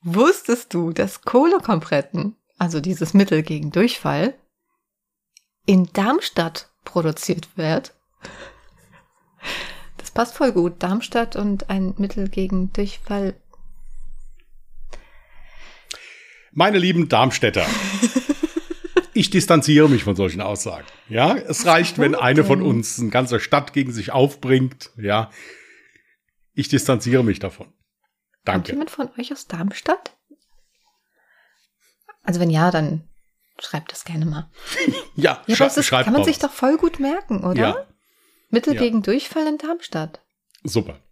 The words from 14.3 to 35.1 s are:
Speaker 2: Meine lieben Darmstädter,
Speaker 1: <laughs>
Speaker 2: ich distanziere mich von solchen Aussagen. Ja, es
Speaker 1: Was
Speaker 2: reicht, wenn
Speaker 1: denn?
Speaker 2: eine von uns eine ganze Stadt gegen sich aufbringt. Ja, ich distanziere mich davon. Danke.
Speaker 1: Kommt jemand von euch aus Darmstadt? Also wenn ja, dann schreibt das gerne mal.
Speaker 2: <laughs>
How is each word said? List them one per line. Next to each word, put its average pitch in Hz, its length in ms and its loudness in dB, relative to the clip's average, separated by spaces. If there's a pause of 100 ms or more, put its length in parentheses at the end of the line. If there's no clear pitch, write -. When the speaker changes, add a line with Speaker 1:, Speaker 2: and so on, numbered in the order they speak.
Speaker 2:
Meine 196 260 4
lieben 175 320 2
Darmstädter, 113 560 4 (800)
Speaker 1:
<laughs> - 680 -4
Speaker 2:
ich 214 160 2
distanziere 151 600 6
mich 117 140 4
von 101 120 0
solchen 90 260 -2
Aussagen. 95 440 -6 (240)
Ja, 135 260 4
es - 260 -6
Speaker 1:
Was - 40 -2
Speaker 2:
reicht, 170 320 4
wenn 143 140 4
Speaker 1:
denn? 143 100 -2
Speaker 2:
eine 135 220 6
von - 180 4
uns 117 380 -2
eine 113 100 -2
ganze 120 300 0
Stadt - 340 0
gegen 135 180 0
sich 110 200 -8
aufbringt. 131 840 2
Ja, 107 340 -2 (1200)
ich - 140 -4
distanziere 127 560 2
mich 104 160 0
davon. - 340 -12 (720)
Danke. 190 120 0
Speaker 1:
Kommt 175 120 -4
jemand 302 220 -6
von 247 180 -8 (100)
euch 247 120 -8
aus - 160 -14
Darmstadt? - 680 -6 (2000)
Also 175 160 -4
wenn 170 120 2
ja, 160 200 4
dann 156 360 -4 (520)
schreibt - 320 -12
das - 140 -16
gerne 160 200 -6
mal. 156 260 -8 (340)
Speaker 2:
<laughs> - 300 -4